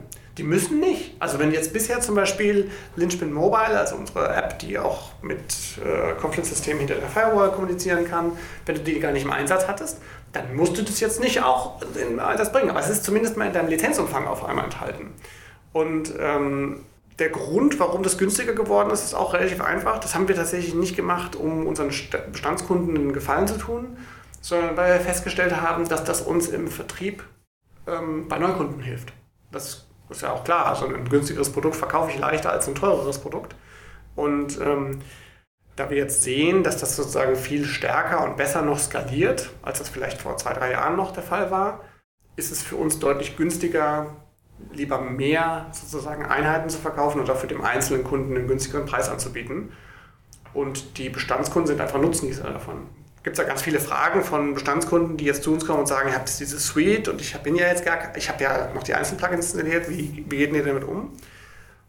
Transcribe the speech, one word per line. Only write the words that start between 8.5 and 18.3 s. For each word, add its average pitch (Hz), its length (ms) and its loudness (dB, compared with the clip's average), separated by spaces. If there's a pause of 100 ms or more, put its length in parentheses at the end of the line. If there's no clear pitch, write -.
wenn 156 120 -2
du 147 40 -4
die 151 180 -2
gar 147 140 0
nicht 139 120 0
im 139 60 0
Einsatz 185 380 2
hattest, 202 300 -4 (340)
dann 127 240 -4
musst 175 220 2
du 214 40 0
das - 180 -2
jetzt - 200 0
nicht - 220 2
auch 127 400 2 (180)
in 120 180 -2
Einsatz 214 320 2
bringen. 269 200 4
Aber 147 100 0
es 151 80 2
ist 208 160 2
zumindest 220 320 2
mal 214 120 0
in 185 40 -4
deinem 165 160 2
Lizenzumfang 165 580 2
auf - 160 -4
einmal - 220 -2
enthalten. - 480 -8 (640)
Und, 160 440 0
ähm, 143 680 0 (320)
der 165 100 2
Grund, 254 500 2
warum 185 240 2
das 185 140 2
günstiger 208 380 2